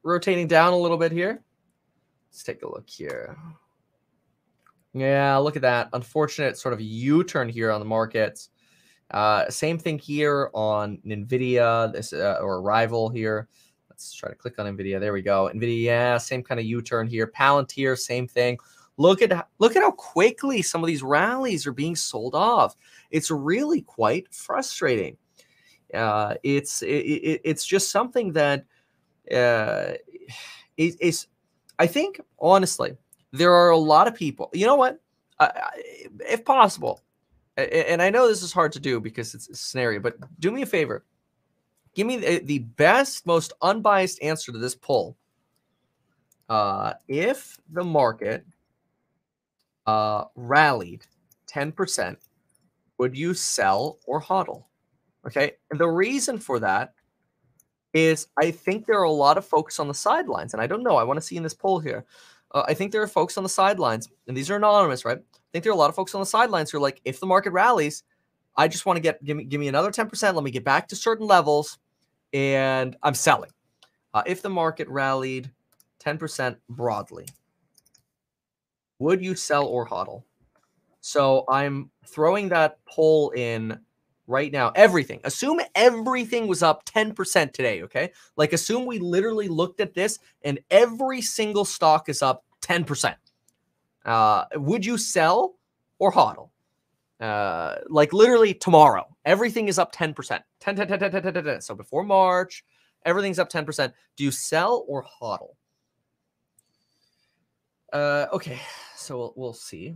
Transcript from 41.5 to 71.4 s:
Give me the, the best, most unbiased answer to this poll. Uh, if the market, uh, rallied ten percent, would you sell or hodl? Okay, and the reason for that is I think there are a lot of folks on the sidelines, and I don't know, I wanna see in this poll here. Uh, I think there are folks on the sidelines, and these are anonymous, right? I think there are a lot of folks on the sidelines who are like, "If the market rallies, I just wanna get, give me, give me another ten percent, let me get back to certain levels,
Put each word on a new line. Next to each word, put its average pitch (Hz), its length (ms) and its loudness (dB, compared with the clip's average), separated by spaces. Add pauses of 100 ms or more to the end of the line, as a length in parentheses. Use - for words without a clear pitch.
Give 202 120 -2
me 247 100 -2
the, 170 220 0
the 147 200 -4
best, 175 640 0
most 165 360 0
unbiased 196 600 2
answer 156 300 -4
to 117 60 -12
this 123 180 -6
poll. 117 400 -2 (1300)
Uh, 101 440 0 (140)
if 185 500 -4 (140)
the 175 120 -6
market, 117 640 0 (1400)
uh, 107 380 0 (100)
rallied 123 720 2 (420)
ten 147 240 -6
percent, 135 480 -6 (800)
would 127 200 -2
you 170 160 -2
sell 107 720 -2
or 147 160 -4
hodl? - 440 -4 (600)
Okay, 139 280 -2 (160)
and 147 100 -6
the 170 80 2
reason 226 500 -2
for 127 220 -4
that 104 340 -2 (1000)
is 160 340 2 (100)
I 156 140 2
think 196 340 -6
there 214 140 2
are 190 40 2
a 165 80 2
lot 147 260 4
of 196 80 -6
folks - 340 -2
on 151 80 -4
the 143 60 -6
sidelines, 208 600 -2
and 110 80 -4
I 117 60 0
don't 208 160 -4
know, 208 140 4
I 113 60 4
wanna 135 160 -2
see - 160 -12
in 165 80 -6
this 160 120 -8
poll 190 240 0
here. 143 260 -8 (460)
Uh, 139 160 0
I 147 60 2
think 196 180 -6
there 214 100 -2
are 214 60 -2
folks 180 300 -2
on 196 60 -4
the 190 60 -6
sidelines, 180 580 0 (200)
and 127 100 -8
these 143 140 -6
are 202 40 -2
anonymous, 208 480 4
right? 117 140 -2
I - 340 -20
think 165 120 -6
there 220 80 0
are 202 40 2
a 175 40 2
lot 147 100 6
of 156 60 -8
folks 190 180 -6
on 196 80 -4
the 196 40 -4
sidelines 202 440 2
who - 80 -6
are 143 40 -2
like, 139 220 -2
"If 131 160 -6
the 190 60 -8
market 190 260 2
rallies, 185 520 2 (520)
I 156 120 4
just 165 180 -4
wanna 175 140 2
get, 160 260 -2
give 147 100 -4
me, 139 100 -10
give 139 140 -6
me 147 80 -4
another 151 240 0
ten 220 160 -2
percent, 202 280 -2
let 156 80 -2
me 139 80 -4
get 120 120 -6
back 139 260 2
to 196 60 -14
certain 220 300 -2
levels, 151 540 4 (540)